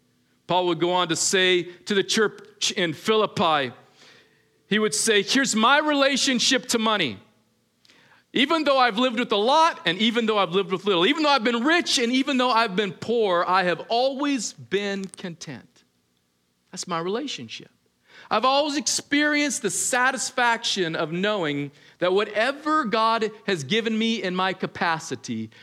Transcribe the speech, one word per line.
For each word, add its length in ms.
Paul 200
would 140
go 120
on 160
to 80
say 460
to 320
the 100
church 680
in 200
Philippi, 800
he 120
would 160
say, 280
"Here's 340
my 220
relationship 920
to 100
money. 400
Even 300
though 120
I've 220
lived 200
with 140
a 40
lot, 500
and 100
even 300
though 100
I've 160
lived 200
with 120
little, 220
even 160
though 80
I've 120
been 220
rich, 320
and 160
even 240
though 140
I've 260
been 160
poor, 560
I 140
have 260
always 640
been 540
content." 800
That's 160
my 120
relationship. 720
I've 160
always 320
experienced 840
the 80
satisfaction 1300
of 160
knowing 580
that 140
whatever 720
God 460
has 160
given 340
me 240
in 140
my 180
capacity, 960